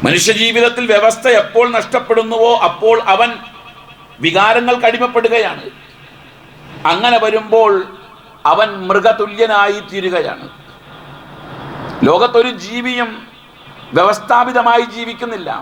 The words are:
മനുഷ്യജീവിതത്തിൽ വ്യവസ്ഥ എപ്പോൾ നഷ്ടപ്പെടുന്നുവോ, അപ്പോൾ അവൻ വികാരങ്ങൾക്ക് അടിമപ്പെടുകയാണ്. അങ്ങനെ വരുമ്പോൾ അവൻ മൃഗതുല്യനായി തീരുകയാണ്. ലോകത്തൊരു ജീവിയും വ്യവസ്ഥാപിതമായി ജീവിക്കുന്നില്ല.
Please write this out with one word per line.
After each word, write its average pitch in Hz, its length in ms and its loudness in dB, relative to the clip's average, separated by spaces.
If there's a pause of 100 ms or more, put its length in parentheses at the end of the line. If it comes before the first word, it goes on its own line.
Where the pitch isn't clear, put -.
മനുഷ്യജീവിതത്തിൽ 226 880 2
വ്യവസ്ഥ 220 320 2 (160)
എപ്പോൾ 226 240 2 (120)
നഷ്ടപ്പെടുന്നുവോ, 226 760 0 (160)
അപ്പോൾ 226 300 2 (160)
അവൻ 233 160 2 (960)
വികാരങ്ങൾക്ക് 226 640 2
അടിമപ്പെടുകയാണ്. 226 760 0 (1300)
അങ്ങനെ 233 320 2
വരുമ്പോൾ 214 480 2 (800)
അവൻ 208 180 2 (200)
മൃഗതുല്യനായി 208 920 0 (120)
തീരുകയാണ്. 180 540 -6 (1600)
ലോകത്തൊരു 233 420 2 (140)
ജീവിയും 240 440 -6 (880)
വ്യവസ്ഥാപിതമായി 233 880 2 (100)
ജീവിക്കുന്നില്ല. 233 540 -10 (120)